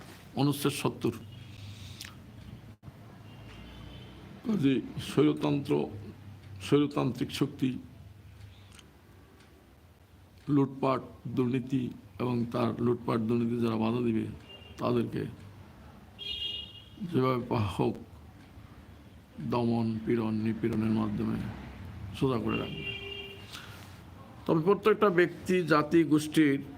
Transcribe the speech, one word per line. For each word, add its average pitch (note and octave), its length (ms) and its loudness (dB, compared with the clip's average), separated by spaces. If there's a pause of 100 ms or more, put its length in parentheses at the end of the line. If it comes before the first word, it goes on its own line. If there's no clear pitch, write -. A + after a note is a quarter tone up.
(360)
অনুচ্ছেদ C#3+ 360 2
সত্তর, B2 400 0 (3250)
কাজেই C#3 340 4 (320)
স্বৈরতন্ত্র, D3 760 2 (720)
স্বৈরতান্ত্রিক C#3+ 680 2
শক্তি C3+ 460 -2 (2750)
লুটপাট, C3+ 520 2 (260)
দুর্নীতি B2 600 0 (300)
এবং A#2+ 260 0
তার A#2 380 0
লুটপাট, A#2+ 360 2
দুর্নীতি A#2 460 2
যারা A2+ 100 2
বাধা A2+ 260 2
দিবে, A2+ 240 2 (520)
তাদেরকে A#2 480 0 (1800)
যেভাবে B2+ 480 2
পা-, A#2+ 80 2
হোক, G#2+ 380 2 (1500)
দমন, A#2 640 2
পীড়ন, A#2 280 2
নিপীড়নের A2 560 2
মাধ্যমে A2 460 0 (840)
সোজা B2+ 240 2
করে A2 140 0
রাখবে। - 520 -6 (1400)
তবে D#3+ 160 4
প্রত্যেকটা G3+ 480 6
ব্যক্তি, F3 540 4
জাতি, D#3 400 6
গোষ্ঠীর, D3+ 600 6 (140)